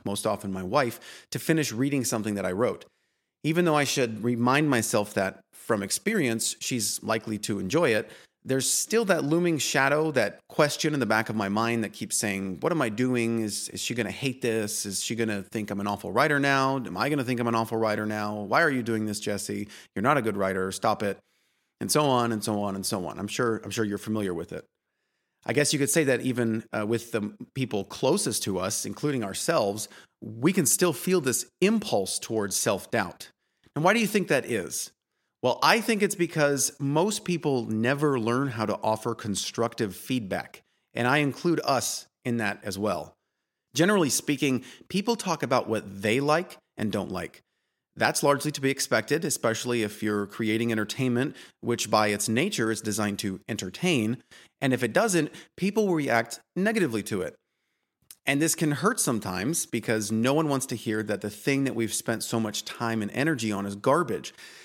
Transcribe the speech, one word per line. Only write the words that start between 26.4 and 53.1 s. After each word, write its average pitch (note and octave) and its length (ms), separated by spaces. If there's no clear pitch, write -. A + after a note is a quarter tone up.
uh, G#2+ 160
with A2+ 260
the G#2 220
people A#2+ 300
closest C#3 580
to F#2+ 160
us, F#2+ 260
including A#2+ 400
ourselves, A2 640
we A#2+ 300
can E3+ 140
still F3 260
feel F3+ 300
this B2 240
impulse G3 560
towards G#2 380
self-doubt. G2 720
And C#3+ 80
why F#3+ 120
do A#3 60
you G#3+ 60
think G#3 220
that C#3 160
is? F2+ 460
Well, B2 200
I F#3+ 180
think A3 220
it's G3 120
because C#3+ 680
most D#3+ 460
people C#3+ 400
never C3 520
learn A#2+ 300
how A2+ 160
to G2+ 180
offer A2 320
constructive G#2 800
feedback, G2 680
and A#2+ 120
I C#3 120
include D3 460
us - 420
in A#2 140
that G2+ 240
as G2 160
well. F2+ 340
Generally F3 340
speaking, C#3 560
people G#3+ 280
talk E3+ 260
about B2 260
what G2 320
they A2 180
like D3+ 380
and G2+ 120
don't G2 200
like. F2+ 320
That's A2+ 280
largely C#3+ 300
to C#3 100
be C3+ 80
expected, C3+ 520
especially A#2+ 600
if G#2 200
you're G#2 260
creating A2+ 440
entertainment, A#2+ 640
which A2+ 300
by G#2+ 160
its G2+ 200
nature A#2+ 440
is G#2+ 100
designed G#2 380